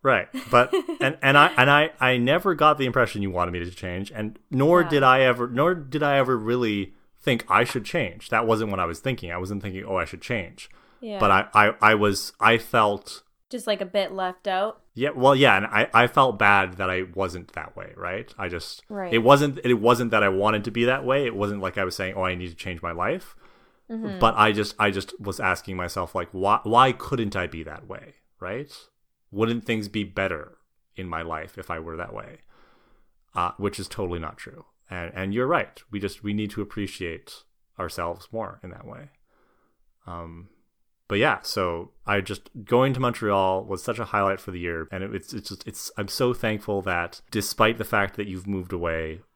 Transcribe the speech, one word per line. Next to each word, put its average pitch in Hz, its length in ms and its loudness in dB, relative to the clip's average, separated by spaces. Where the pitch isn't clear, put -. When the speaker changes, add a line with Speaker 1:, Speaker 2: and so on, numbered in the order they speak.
Speaker 1:
Right. 120 260 2
But, 123 220 6
Speaker 2:
<laughs> 320 140 -8
Speaker 1:
and, 143 220 -2
and 139 140 6
I, 147 200 10
and 131 140 6
I, 151 200 4
I 127 180 4
never 160 360 2
got 151 240 4
the 131 80 0
impression 117 360 0
you 98 100 -2
wanted 87 200 0
me 90 80 -6
to 87 100 -6
change, 92 420 -8
and 107 260 -8
nor 156 320 4
Speaker 2:
Yeah. 165 60 0
Speaker 1:
did 143 140 2
I 131 200 6
ever, 123 260 2
nor 147 260 0
did 147 300 -6
I 143 140 2
ever 127 180 2
really 110 580 -2
think 120 280 -2
I 110 160 6
should 120 200 -4
change. 113 440 -6
That 113 180 0
wasn't 110 240 2
what 95 80 -2
I 90 60 0
was 85 160 -6
thinking. 107 320 -6
I 87 60 -6
wasn't 95 220 -6
thinking, 95 240 -10
"Oh, 95 120 -4
I 85 80 0
should 82 180 -12
change." - 480 -8
Speaker 2:
Yeah. 214 180 -10
Speaker 1:
But 104 140 4
I, 98 200 4
I, 107 300 6
I 107 140 8
was, 101 420 0
I 113 200 6
felt 104 680 0
Speaker 2:
Just, 240 160 -10
like, 202 140 -2
a 190 60 -6
bit 190 260 -2
left 185 340 -6
out. 196 360 -4
Speaker 1:
Yeah, 131 160 -2
well, 135 240 6
yeah, 131 220 8
and 101 100 0
I, 104 260 2
I 120 140 8
felt 120 320 4
bad 98 360 4
that 92 160 -4
I 92 120 -2
wasn't 90 400 -4
that 80 220 -14
way, 95 200 -14
right? 92 420 -10
I 95 100 -6
just, - 400 -10
Speaker 2:
Right. 190 240 -6
Speaker 1:
it 113 60 4
wasn't, 139 460 6
it 123 100 6
wasn't 117 380 4
that 107 100 4
I 101 60 4
wanted 101 360 2
to 113 60 -4
be 117 140 0
that 131 200 2
way. 135 220 2
It 110 80 -4
wasn't 101 260 -2
like 92 160 -4
I 98 80 0
was 92 120 -6
saying, 95 200 -6
"Oh, 95 60 -4
I 92 140 -2
need 90 140 -8
to 85 40 -16
change 87 280 -10
my 85 100 -6
life." 107 420 -4
Speaker 2:
Mm-hmm. 208 300 -8
Speaker 1:
But 113 160 4
I 107 160 4
just, 101 260 -4
I 104 140 2
just - 280 -8
was 101 200 -8
asking 92 360 -2
myself, 90 380 -6
like, 87 160 -4
"Why, 98 320 0
why 123 300 4
couldn't 117 420 -4
I 87 140 -4
be 80 160 -12
that 76 240 -16
way, - 260 -18
right? 110 340 -10
Wouldn't 113 340 -2
things 110 240 -2
be 104 160 -4
better 92 520 -6
in 92 120 -10
my 82 140 -6
life 82 360 -10
if 90 120 -14
I 85 100 -6
were 80 160 -12
that 85 180 -10
way?" - 240 -14
Uh, 87 240 -2
which 101 220 -4
is 92 80 -10
totally 87 320 -6
not 80 180 -10
true. - 260 -20
And, 87 240 -10
and 98 200 -6
you're 123 120 -2
right. - 440 -4
We 104 100 -8
just, 98 240 -8
we 104 80 -4
need 107 200 -4
to 107 100 -8
appreciate - 840 -10
ourselves 87 540 -8
more 98 320 -8
in 90 60 -14
that - 160 -20
way. 127 240 -20
Um, 85 420 -16
but 101 100 -2
yeah, 127 240 0
so 87 480 -4
I 101 160 0
just, - 260 -10
going 131 300 2
to 123 60 -4
Montreal 98 680 0
was 95 180 -8
such 113 140 -6
a 110 80 -8
highlight 98 340 0
for - 100 -12
the 90 100 -10
year. 82 300 -6
And 95 140 -8
it, 110 100 -10
it's, - 200 -12
it's - 160 -10
just, - 160 -14
it's, - 320 -12
I'm 101 100 -6
so 123 240 0
thankful 107 500 -2
that 87 380 -4
despite 110 460 0
the 107 80 -6
fact 101 320 0
that 104 120 -6
you've 92 180 -10
moved 95 260 -4
away 82 480 -4